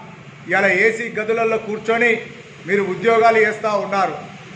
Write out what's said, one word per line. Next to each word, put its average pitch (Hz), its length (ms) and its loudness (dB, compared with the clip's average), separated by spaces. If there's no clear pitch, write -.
ఇలా 190 200 2
ఏసీ 220 520 0
గదులలో 226 380 0
కూర్చొని 226 540 0
మీరు 196 160 2
ఉద్యోగాలు 220 560 4
చేస్తూ 214 300 2
ఉన్నారు. 190 460 -2